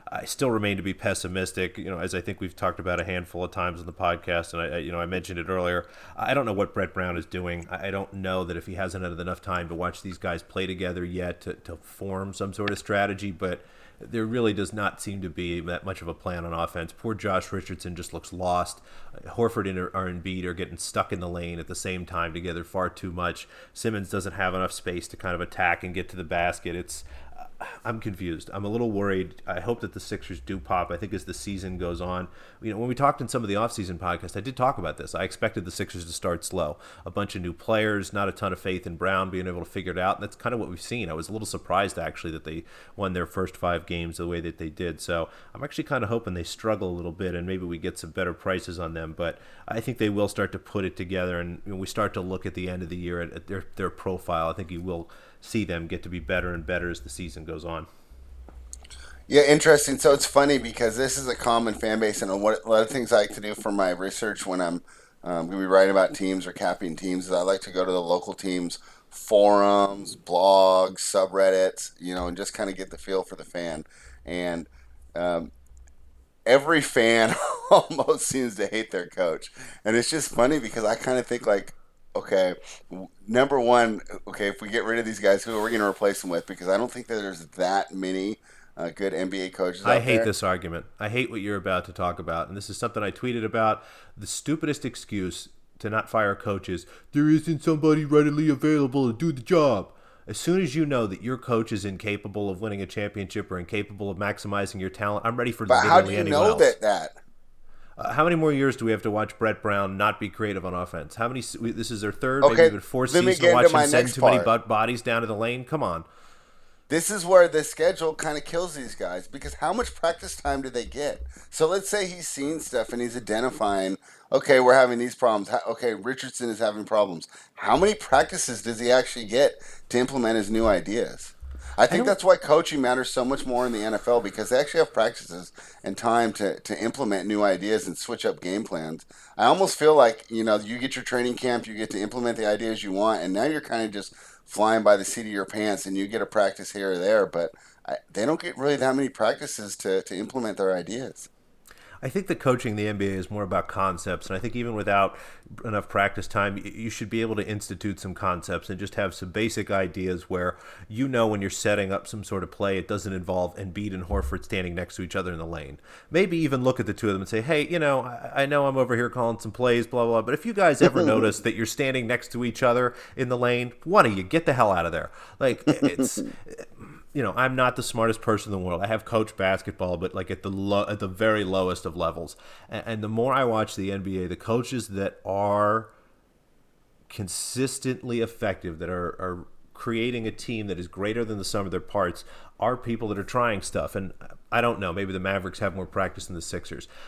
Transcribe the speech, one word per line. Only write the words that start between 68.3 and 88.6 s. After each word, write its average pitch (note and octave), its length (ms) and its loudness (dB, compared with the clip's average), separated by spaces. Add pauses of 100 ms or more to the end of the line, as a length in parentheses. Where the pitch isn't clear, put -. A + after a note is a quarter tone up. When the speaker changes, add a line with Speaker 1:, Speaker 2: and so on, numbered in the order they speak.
Speaker 2:
teams' F2+ 440 -4 (320)
forums, G2+ 1080 6
blogs, F#2+ 800 6
subreddits, F#2+ 1000 2
you F2+ 140 -6
know, F2+ 140 -2
and F2 100 -6
just G2 160 -6
kinda G2 200 -4
get F#2+ 180 -10
the E2+ 60 -14
feel F#2+ 260 -2
for - 120 -14
the D#2+ 100 -14
fan. E2 400 -6 (400)
And, F2 420 -4 (480)
um, E2+ 360 -2 (920)
every C#3 360 6
fan A2+ 540 6 (180)
<laughs> - 180 -2
almost D#3 560 6
seems A#2+ 300 -2
to G2+ 100 0
hate G#2+ 240 -4
their F2+ 160 -2
coach, E2+ 440 -2 (320)
and G#2+ 120 4
it's A#2 160 4
just D#3 180 -2
funny C3+ 300 4
because A2+ 240 -4
I G#2+ 120 2
kinda B2+ 280 0
think, A#2+ 240 -4
like, G2+ 260 2 (400)
okay, F#2 420 2 (340)
w-, F2+ 180 -12 (180)
number C3 320 4
one, A#2 440 4 (260)
okay, G2+ 200 -4
if G2+ 140 -6
we A2 60 -10
get G#2 160 -2
rid A2+ 160 -2
of A2+ 60 -2
these A2 140 -6
guys, G2 260 4
who A2+ 120 -4
are G#2 60 0
we A2+ 80 -2
gonna G#2+ 160 2
replace G2 320 0
them F2+ 100 -6
with? E2+ 160 -2
Because F2+ 220 -10
I F#2+ 80 4
don't A#2+ 160 0
think A#2+ 160 -12
that A2 140 -4
there's F2+ 240 -8
that F2+ 480 0
many, F#2+ 460 -4 (360)